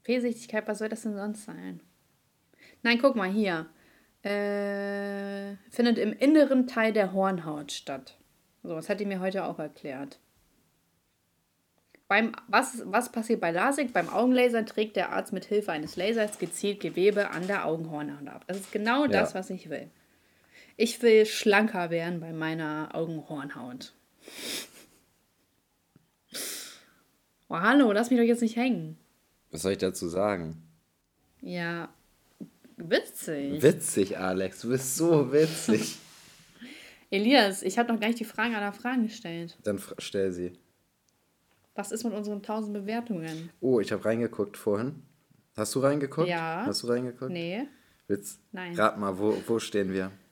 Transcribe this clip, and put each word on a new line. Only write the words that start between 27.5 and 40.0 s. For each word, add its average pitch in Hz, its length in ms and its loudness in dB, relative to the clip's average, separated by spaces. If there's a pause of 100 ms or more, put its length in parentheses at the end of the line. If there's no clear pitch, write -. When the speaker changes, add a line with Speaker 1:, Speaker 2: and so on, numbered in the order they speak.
Speaker 1:
hallo, 233 340 6
lass 233 180 2
mich 254 80 6
doch 233 80 6
jetzt 240 160 2
nicht 226 140 0
hängen. 185 400 -2 (540)
Speaker 2:
Was 80 120 -10
soll 95 100 2
ich 98 60 0
dazu 92 300 -2
sagen? 85 540 -2 (760)
Speaker 1:
Ja, 170 480 -6 (880)
witzig. 151 840 -2
Speaker 2:
Witzig, 120 560 4
Alex. 92 440 -2
Du 117 60 -6
bist 131 280 -2
so 151 360 4
witzig. 160 640 2 (560)
Speaker 1:
<laughs> - 560 -20
Elias, 208 520 4
ich 190 160 0
hab 240 100 2
noch 226 100 0
gar 208 100 0
nicht 233 120 -2
die 220 40 -4
Frage 220 320 -2
aller 202 160 -4
Fragen 240 320 -2
gestellt. 170 600 -8
Speaker 2:
Dann 104 140 -2
fra-, - 200 -12
stell 95 340 -2